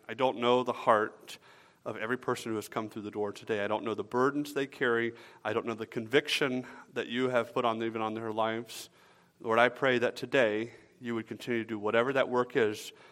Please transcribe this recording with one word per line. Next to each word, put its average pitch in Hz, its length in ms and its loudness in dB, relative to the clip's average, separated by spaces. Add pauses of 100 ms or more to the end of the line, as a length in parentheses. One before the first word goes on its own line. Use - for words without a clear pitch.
I 113 60 -8
don't 127 240 0
know 123 240 4
the 123 100 -2
heart - 680 2 (460)
of 110 100 -6
every 110 220 -4
person 120 340 -4
who 110 60 -2
has 101 100 -8
come 110 220 -6
through 110 120 -10
the 101 80 -8
door 104 220 -4
today. 104 320 -4
I 101 40 -2
don't 104 180 -2
know 110 100 -2
the 101 80 -6
burdens 143 500 0
they 139 140 -4
carry. 117 460 -2 (320)
I 107 80 -2
don't 110 120 0
know 117 80 -4
the 110 140 -8
conviction 127 760 0 (280)
that 120 140 -4
you 127 220 -2
have 120 240 0
put 127 100 0
on, 113 180 0
even 113 200 -4
on 110 120 -4
their 110 200 -6
lives. 110 560 -4 (500)
Lord, 113 200 2
I 123 100 8
pray 127 280 2
that 120 200 2
today 110 560 2 (260)
you 117 160 -4
would 110 100 -4
continue 117 380 -4
to 107 40 -12
do 113 120 -6
whatever 113 340 2
that 131 140 2
work 123 300 0
is 107 340 0 (200)